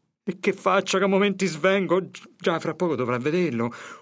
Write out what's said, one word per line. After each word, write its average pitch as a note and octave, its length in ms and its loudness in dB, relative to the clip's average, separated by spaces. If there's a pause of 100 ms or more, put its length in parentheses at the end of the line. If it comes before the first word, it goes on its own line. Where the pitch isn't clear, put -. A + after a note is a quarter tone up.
(280)
E F3+ 120 -4
che G3 120 2
faccia F#3+ 460 2
che F#3+ 60 2
a G3 40 4
momenti G3 380 2
svengo, F3+ 640 0
gi-, - 260 -20
già E3 220 0
fra D#3 160 -6
poco E3 220 0
dovrà B2 200 -2
vederlo. C3 560 -2 (300)